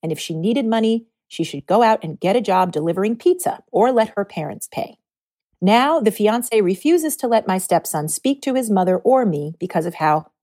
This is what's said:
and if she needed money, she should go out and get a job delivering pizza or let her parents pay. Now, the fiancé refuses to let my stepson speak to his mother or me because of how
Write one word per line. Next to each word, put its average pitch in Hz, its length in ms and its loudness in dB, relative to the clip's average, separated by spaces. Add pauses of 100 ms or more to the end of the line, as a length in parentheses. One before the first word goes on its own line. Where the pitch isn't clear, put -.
and 160 100 -6
if 151 60 -6
she - 160 -8
needed 220 320 0
money, 226 400 0 (220)
she - 140 -6
should 139 240 -8
go 214 160 4
out 220 220 2
and 160 160 -10
get 196 160 0
a 254 40 2
job 185 300 0
delivering 180 460 -2
pizza - 460 -2 (100)
or 247 180 2
let 220 260 2
her 202 80 -2
parents - 460 -10
pay. - 280 -10 (640)
Now, 254 400 4
the 214 100 2
fiancé 220 520 0
refuses 294 540 0
to 254 120 -4
let 226 200 2
my 190 100 0
stepson 165 500 -2
speak 277 340 -4
to 262 120 -2
his 247 160 -2
mother 185 280 2
or 254 260 2
me 156 340 -4
because 175 280 -4
of 170 80 -8
how 156 360 0 (120)